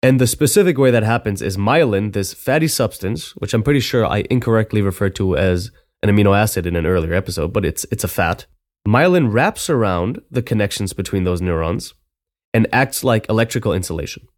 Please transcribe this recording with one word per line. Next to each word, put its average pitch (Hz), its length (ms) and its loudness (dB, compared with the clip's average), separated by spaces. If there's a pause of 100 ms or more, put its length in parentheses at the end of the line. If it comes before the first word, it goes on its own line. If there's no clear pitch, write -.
And 131 160 4
the 123 100 4
specific 175 500 2
way 131 140 4
that 113 120 2
happens 107 380 -2
is 95 160 -4
myelin, 107 560 0
this 98 200 -4
fatty 151 360 0
substance, - 640 -4
which - 180 -8
I'm 110 100 2
pretty 143 180 2
sure 117 240 0
I - 240 0
incorrectly 110 520 0
referred 98 340 -2
to 95 200 0
as 90 360 0 (300)
an 104 80 0
amino 101 240 6
acid 101 320 0
in 87 120 -2
an 82 80 -2
earlier 85 280 0
episode, 85 380 -2
but 95 140 -2
it's, - 260 -4
it's 110 140 -4
a - 20 -2
fat. 87 380 -2 (420)
Myelin 151 420 4
wraps 120 400 -2
around 104 520 -2 (100)
the 127 100 -4
connections 104 520 -2
between 95 320 -4
those 90 160 -2
neurons 85 540 -4 (580)
and 113 180 2
acts - 320 0
like 117 240 2
electrical 110 460 0
insulation. 85 520 -6 (120)